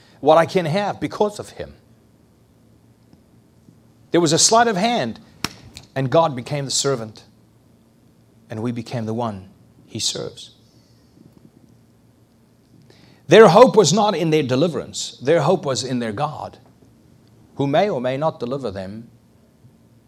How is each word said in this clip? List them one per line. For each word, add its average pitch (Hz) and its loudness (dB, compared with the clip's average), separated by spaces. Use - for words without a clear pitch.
what 151 6
I 165 6
can 180 -2
have 170 -4
because 202 -4
of 104 -16
him. 73 -16
There 170 2
was 160 2
a 160 0
sleight 233 4
of 220 -2
hand, 175 -4
and 135 -2
God 156 2
became 139 -8
the 123 -10
servant, 113 -6
and 107 -8
we 123 -4
became 117 -8
the 110 -6
one 104 -8
he - -14
serves. - -8
Their 202 10
hope 202 8
was 180 6
not 208 0
in 160 -2
their 156 2
deliverance. 127 -4
Their 151 2
hope 147 0
was 127 -4
in 127 -4
their 113 -6
God, 104 -8
who 139 -4
may 170 2
or 160 -4
may 127 -4
not 151 -4
deliver 123 -6
them 98 -12